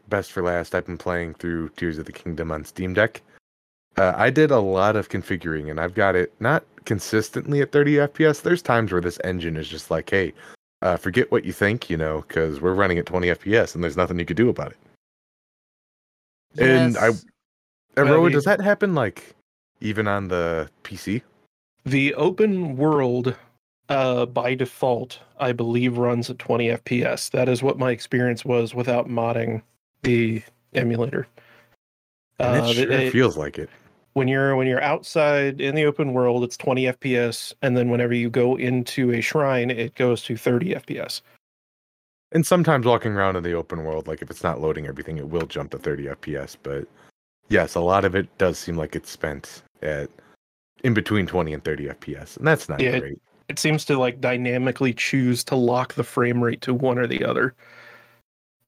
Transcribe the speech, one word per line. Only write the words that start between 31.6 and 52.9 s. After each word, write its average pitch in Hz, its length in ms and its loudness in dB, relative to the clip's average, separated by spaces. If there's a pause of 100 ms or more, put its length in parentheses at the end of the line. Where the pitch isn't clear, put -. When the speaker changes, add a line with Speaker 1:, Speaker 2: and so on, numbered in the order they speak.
Speaker 1:
And 123 180 2
it 117 60 4
Speaker 3:
Uh, 117 100 2
Speaker 1:
sure 123 200 2
Speaker 3:
it, 131 200 2
Speaker 1:
feels 117 240 4
like 73 220 -6
it. 80 100 -10 (460)
Speaker 3:
when 131 140 2
you're, 135 280 2
when 131 100 2
you're 127 160 0
outside 143 800 0
in 139 140 -2
the 151 100 2
open 143 300 0
world, 123 300 2
it's 120 120 -6
twenty 131 320 0
F 123 100 -4
P 127 180 0
S, 120 360 -2 (100)
and 127 140 2
then 123 140 2
whenever 120 240 2
you 120 160 0
go 123 260 2
into 127 560 0
a 117 80 0
shrine, 131 500 0
it 117 260 -6
goes 123 280 2
to 113 120 -6
thirty 123 380 0
F - 120 -8
P - 120 -8
S. - 220 -8 (1120)
Speaker 1:
And 160 160 2
sometimes 160 380 4
walking 117 280 2
around 98 240 0
in 87 60 -4
the 85 120 -2
open 82 300 -6
world, 78 220 -6
like, 78 140 -8
if - 100 -14
it's - 120 -14
not 78 180 -2
loading 78 260 -4
everything, 71 300 -10
it 73 140 -10
will 82 160 -4
jump 71 240 -10
to - 80 -10
thirty 71 320 -6
F 67 100 -14
P 73 160 -8
S. 69 260 -12
But 69 240 -8 (600)
yes, 90 260 2
a 87 60 0
lot 92 240 4
of 90 100 0
it 95 220 -2
does 90 220 0
seem 85 180 -8
like 78 180 -6
it's - 160 -12
spent - 520 -10 (180)
at 71 300 -6 (760)
in 123 80 2
between 104 340 0
twenty 80 280 -2
and 71 100 -10
thirty 73 240 -4
F 69 120 -14
P - 140 -10
S, 69 220 -16
and - 100 -6
that's 156 220 2
not 147 120 -4
Speaker 3:
Yeah, 127 100 0